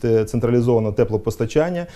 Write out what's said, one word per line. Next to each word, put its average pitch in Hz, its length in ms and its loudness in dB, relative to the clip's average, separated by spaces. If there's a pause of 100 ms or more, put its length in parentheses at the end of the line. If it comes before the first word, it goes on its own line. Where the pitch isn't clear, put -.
е, 110 200 2
централізованого 117 680 0
теплопостачання, 120 1040 -2